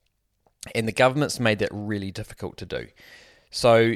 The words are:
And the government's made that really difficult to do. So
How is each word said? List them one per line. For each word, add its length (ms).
And 140
the 40
government's 460
made 220
that 100
really 400
difficult 460
to 100
do. 220
So 440